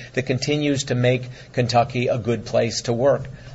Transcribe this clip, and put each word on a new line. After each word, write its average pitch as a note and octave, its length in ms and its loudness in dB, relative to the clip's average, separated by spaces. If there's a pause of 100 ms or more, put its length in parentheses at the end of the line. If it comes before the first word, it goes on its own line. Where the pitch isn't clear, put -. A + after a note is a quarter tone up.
(140)
that B2+ 80 2
continues C#3+ 640 0
to B2+ 100 -2
make B2 340 2 (240)
Kentucky A#2+ 540 2
a - 100 0
good A2+ 300 -2
place A#2 360 0
to A#2+ 120 -2
work. B2 320 2 (280)